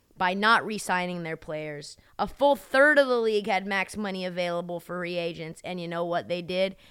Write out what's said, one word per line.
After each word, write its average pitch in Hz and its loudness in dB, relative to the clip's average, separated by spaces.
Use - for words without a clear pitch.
by 185 2
not 208 4
re-signing 180 -2
their 160 -6
players. 151 -10
A 202 0
full 277 4
third 285 6
of 277 6
the 247 2
league 214 2
had 190 0
max 196 -2
money 190 -4
available 175 -4
for 175 -8
free 175 -4
agents, 165 -6
and 180 -8
you 170 -8
know 170 -2
what 170 -2
they 175 -2
did? 190 -2